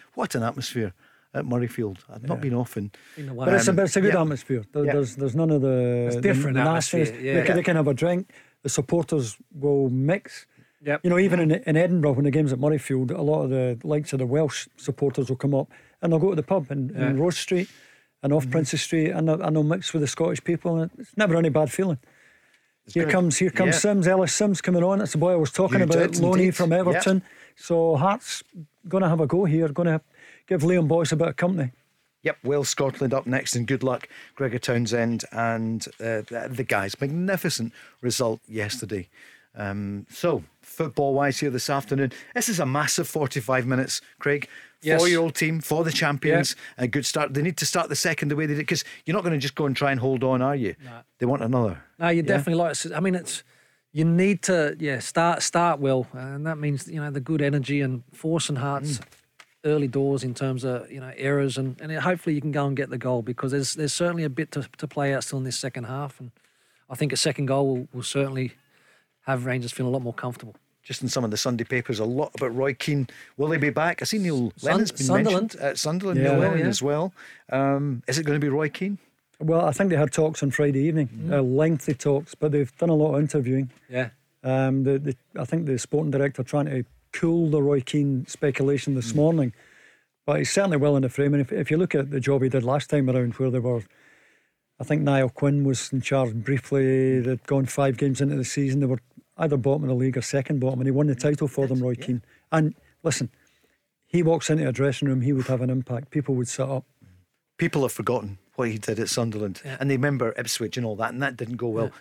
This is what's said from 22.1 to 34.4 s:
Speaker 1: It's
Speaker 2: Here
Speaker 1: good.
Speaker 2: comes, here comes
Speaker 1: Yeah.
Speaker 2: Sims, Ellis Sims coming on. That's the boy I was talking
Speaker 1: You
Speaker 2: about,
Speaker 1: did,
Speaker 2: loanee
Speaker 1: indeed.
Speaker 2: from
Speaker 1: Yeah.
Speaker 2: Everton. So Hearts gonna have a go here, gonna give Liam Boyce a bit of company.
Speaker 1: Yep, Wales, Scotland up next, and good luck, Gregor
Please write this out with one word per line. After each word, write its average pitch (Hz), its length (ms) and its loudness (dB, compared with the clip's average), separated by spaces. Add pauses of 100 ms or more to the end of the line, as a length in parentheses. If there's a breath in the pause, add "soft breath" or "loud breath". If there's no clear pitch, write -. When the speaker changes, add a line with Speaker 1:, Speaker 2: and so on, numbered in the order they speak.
Speaker 1:
It's - 100 -12
Speaker 2:
Here 170 80 2
Speaker 1:
good. 156 80 2
Speaker 2:
comes, 180 260 2
here 185 140 2
comes 151 240 2
Speaker 1:
Yeah. 180 40 0
Speaker 2:
Sims, 202 280 4
Ellis 185 260 4
Sims 202 280 2
coming 175 220 2
on. 190 160 2
That's 202 120 -2
the 156 80 -2
boy 175 140 4
I - 20 4
was 156 160 2
talking 180 280 2
Speaker 1:
You - 40 4
Speaker 2:
about, 170 280 4
Speaker 1:
did, - 20 -
Speaker 2:
loanee 175 200 2
Speaker 1:
indeed. 185 220 4
Speaker 2:
from 170 160 2
Speaker 1:
Yeah. 175 80 4
Speaker 2:
Everton. 185 420 2 (340 loud breath)
So 165 420 2
Hearts 196 440 0 (460)
gonna 185 220 2
have 160 100 4
a 151 80 2
go 180 180 2
here, 160 240 4
gonna 160 320 0 (460 loud breath)
give 180 160 0
Liam 170 240 4
Boyce 165 240 2
a 165 40 2
bit 165 120 2
of - 80 -4
company. 175 360 0 (520)
Speaker 1:
Yep, 151 200 -4
Wales, 139 260 0
Scotland 135 440 0
up 135 140 -2
next, 131 280 -2
and 120 120 -2
good 131 160 0
luck, 127 240 -2 (280 loud breath)
Gregor 127 220 -2